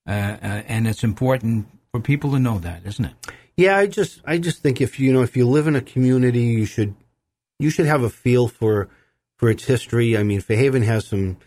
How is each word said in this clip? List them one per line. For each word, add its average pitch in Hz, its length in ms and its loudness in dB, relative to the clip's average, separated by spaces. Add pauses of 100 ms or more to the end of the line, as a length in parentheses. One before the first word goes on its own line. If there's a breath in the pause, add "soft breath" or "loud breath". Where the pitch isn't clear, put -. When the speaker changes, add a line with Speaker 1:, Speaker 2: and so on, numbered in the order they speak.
Speaker 1:
uh, - 40 -6
uh, 101 560 -6
and 113 200 -2
it's 110 160 -4
important 117 640 -2 (240)
for 120 80 -4
people 143 320 -2
to 139 80 0
know 117 200 0
that, 85 260 -10
isn't 104 200 -6
it? - 80 -12 (440 loud breath)
Speaker 2:
Yeah, 190 200 4
I 202 100 4
just, 196 380 -4
I 160 120 -2
just 170 240 -4
think 131 200 0
if, 120 180 -2
you 131 140 4
know, 127 80 4
if 120 160 -2
you 120 100 4
live 147 200 2
in 151 80 2
a 127 60 0
community, 127 640 2
you 113 220 2
should, 104 280 -4 (640)
you 147 120 0
should 160 160 0
have 147 180 2
a 117 60 0
feel 123 380 2
for, 107 420 -2 (480 soft breath)
for 120 120 2
its - 140 0
history. 117 540 0
I 104 60 0
mean, 101 180 0
Fairhaven 127 420 2
has 110 240 0
some 98 400 -4